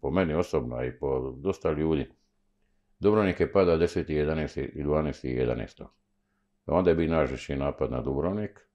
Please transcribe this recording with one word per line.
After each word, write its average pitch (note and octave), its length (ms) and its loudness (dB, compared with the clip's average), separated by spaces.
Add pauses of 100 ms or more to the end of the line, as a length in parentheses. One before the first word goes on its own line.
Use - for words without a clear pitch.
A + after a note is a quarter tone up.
po C#2 80 -2
meni E2 240 0
osobno, C2+ 420 -2
a B1 80 -4
i B1+ 140 -8
po C2 380 -4
dosta E2+ 360 -2
ljudi, D2+ 380 0 (880)
Dubrovnik G#2 420 2
je E2+ 120 2
pada F2 240 4
deseti E2 380 0
jedanaesti D2+ 460 -2
i C#2 220 -8
dvanaesti D2 460 -2
jedanaestog. A#1+ 600 -4 (800)
Onda F2 240 4
je E2 60 4
bio E2 140 2
najžešći C#2 460 0
napad C#2 340 -2
na B1 100 -4
Dubrovnik. D2+ 600 -4 (140)